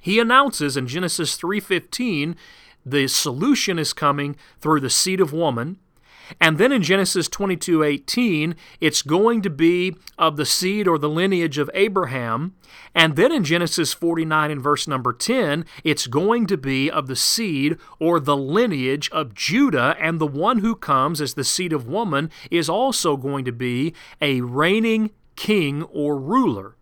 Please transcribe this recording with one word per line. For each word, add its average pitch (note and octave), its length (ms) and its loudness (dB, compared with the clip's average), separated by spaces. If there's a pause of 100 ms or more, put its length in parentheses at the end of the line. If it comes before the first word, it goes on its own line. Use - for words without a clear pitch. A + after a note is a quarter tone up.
He G3 180 2
announces A#3 600 2
in B2+ 80 -4
Genesis E3 500 -4
three G3 240 -2
fifteen F3 760 -2 (500)
the C3+ 200 2
solution E3+ 720 0
is D3+ 140 -2
coming C#3+ 420 -2 (240)
through D3+ 220 2
the C3+ 80 -4
seed F#3 320 0
of D3+ 140 0
woman. D#3 420 -2 (640)
And D#3 180 4
then A#3 120 6
in C4 100 2
Genesis F3+ 480 2
twenty-two F3+ 540 0
eighteen, D#3 720 0 (260)
it's D#3 220 2
going G3+ 400 2
to G3 80 0
be F3 460 2 (200)
of D#3+ 200 2
the C#3+ 100 -2
seed G3 400 0
or E3+ 100 4
the D3 120 -2
lineage E3 500 0
of C#3+ 160 0
Abraham. D3+ 800 -2 (400)
And D#3+ 220 6
then A#3 160 4
in C#4+ 100 2
Genesis E3 500 0
forty-nine D#3+ 600 0
and C#3+ 100 -8
verse C#3+ 240 0
number C3 260 -2
ten, E3+ 520 0 (180)
it's - 240 -2
going G3 400 0
to F#3 100 -2
be C3+ 320 -2
of C#3+ 200 -4
the C3 80 -6
seed D#3+ 640 -2 (200)
or E3 220 2
the C#3+ 160 0
lineage C#3+ 760 -2
of C#3 240 -6
Judah, D#3+ 640 2
and D#3+ 220 -2
the D#3 60 0
one E3+ 340 0
who A3 160 -2
comes C#3+ 440 0
as C3+ 140 -4
the C#3 80 -6
seed F3+ 300 -2
of C3 160 -4
woman D#3+ 420 -2 (180)
is D#3+ 200 0
also F#3 480 0
going C3+ 280 -4
to B2 80 -4
be B2 400 -2 (280)
a C#3+ 200 2
reigning G#3 680 0 (240)
king D#3 480 0
or D3 340 -4
ruler. C3+ 640 0